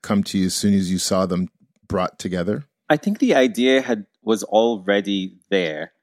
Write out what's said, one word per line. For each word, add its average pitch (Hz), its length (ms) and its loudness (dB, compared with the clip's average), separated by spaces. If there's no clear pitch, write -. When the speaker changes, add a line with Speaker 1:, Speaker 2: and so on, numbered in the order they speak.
Speaker 1:
come 101 220 0
to - 140 -4
you 92 80 2
as 90 80 -2
soon 101 200 2
as 95 160 0
you 92 80 0
saw 95 280 0
them 90 220 -2
brought 92 320 -4
together? 95 460 -4
Speaker 2:
I 151 80 2
think 208 220 -4
the 240 160 2
idea 131 480 4
had, 113 240 -4
was 110 220 0
already 101 920 0
there 82 420 -2